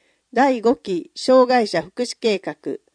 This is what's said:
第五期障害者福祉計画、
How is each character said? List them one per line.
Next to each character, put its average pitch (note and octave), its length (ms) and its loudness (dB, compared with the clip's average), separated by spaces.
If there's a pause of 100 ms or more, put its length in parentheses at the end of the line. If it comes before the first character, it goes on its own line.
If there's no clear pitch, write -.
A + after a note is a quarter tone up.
(320)
第 B3 300 0
五 A#3 120 2
期 - 400 -6
障 C4 320 4
害 B3 220 2
者 E3 140 -4
福 G#3 220 -8
祉 - 140 -10
計 G#3+ 200 -2
画、 D#3 180 -10 (380)